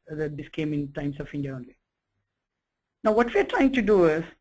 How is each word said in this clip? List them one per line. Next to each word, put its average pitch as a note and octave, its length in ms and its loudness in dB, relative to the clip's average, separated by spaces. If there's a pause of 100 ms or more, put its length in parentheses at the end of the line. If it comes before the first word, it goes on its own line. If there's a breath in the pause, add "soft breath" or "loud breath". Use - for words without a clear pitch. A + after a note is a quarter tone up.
(120)
Uh, D3+ 200 -6
this D3 180 -14
came D3+ 240 -6
in C#3+ 180 -6
Times C#3+ 280 -8
of C#3+ 140 -10
India C#3 220 -8
only. B2 220 -16 (1300)
Now, G#3+ 100 4
what A#3 200 2
we're G4+ 120 4
trying C4+ 280 2
to B3+ 80 0
do G3 240 6
is D#3+ 180 2 (180)